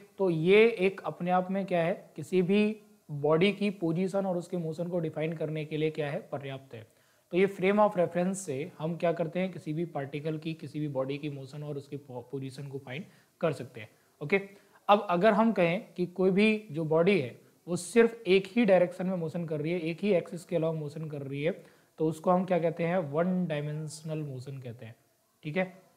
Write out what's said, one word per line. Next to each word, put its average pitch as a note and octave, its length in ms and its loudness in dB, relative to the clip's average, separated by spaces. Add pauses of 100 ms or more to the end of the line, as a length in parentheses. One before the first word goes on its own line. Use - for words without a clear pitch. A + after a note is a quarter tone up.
(180)
तो F#3+ 120 2
ये F#3+ 400 6
एक F#3+ 340 0
अपने F3 260 -4
आप F#3 200 2
में F#3+ 160 -2
क्या F3 160 0
है, F3 340 -4
किसी F3+ 260 0
भी G#3 340 4 (340)
body D#3 420 4
की G3+ 180 -2
position F#3+ 560 -2
और F3+ 100 -2
उसके F3+ 200 -6
motion E3 320 -6
को F3 100 -2
define D#3+ 340 -2
करने D#3 320 -4
के D#3 120 -8
लिए D#3 140 2
क्या D3+ 200 -4
है, - 220 -8
पर्याप्त C3+ 420 -10
है। A2 120 -16 (440)
तो F3 80 0
ये F#3+ 80 6
frame F#3+ 320 0
of G#3 180 4
reference F3+ 380 0
से D#3 440 -6
हम E3 180 -4
क्या E3+ 160 0
करते E3+ 280 -2
हैं, F#3 120 -2
किसी D3+ 200 -8
भी E3+ 120 -2
particle D3+ 540 -6
की, D#3+ 160 -6
किसी D3+ 260 -10
भी D3+ 80 -2
body C3+ 300 -4
की D3 120 -6
motion C#3 320 -12
और D3 140 -8
उसकी C#3 200 -10
पो-, B2 360 -12
position C3+ 340 -10
को C3+ 120 -10
find C3+ 260 -10 (360)
कर D#3+ 120 2
सकते A#2+ 280 -10
हैं, G#2+ 80 -14 (340)
ओके? G3 180 2 (480)
अब G#3 220 6
अगर F3+ 220 4
हम A3 200 4
कहें F#3 340 2 (100)
कि F3+ 100 -2
कोई F#3 240 2
भी G#3+ 400 4
जो D#3+ 140 -4
body E3+ 360 4
है, A2+ 200 -8 (280)
वो - 80 -2
सिर्फ A#3 500 2
एक F#3+ 200 6
ही A#3+ 180 2
direction F3+ 420 4
में F#3+ 100 -2
motion E3 280 -4
कर D#3 160 -4
रही D#3+ 120 -2
है, F3+ 80 -2
एक E3 200 -4
ही G3+ 120 2
axis E3+ 320 0
के F3 120 -4
along D#3+ 180 2
motion D#3 340 -8
कर D3 140 -8
रही C#3 200 -6
है, F#3 220 -2 (340)
तो D#3 80 2
उसको D#3+ 240 0
हम F3+ 140 4
क्या F3 140 2
कहते E3 260 0
हैं? E3+ 140 0
one F3 480 0
dimensional D3+ 720 -6
motion C#3 400 -10
कहते A#2 280 -12
हैं, A2 100 -18 (460)
ठीक D#3 140 -6
है? F#3 260 -4 (140)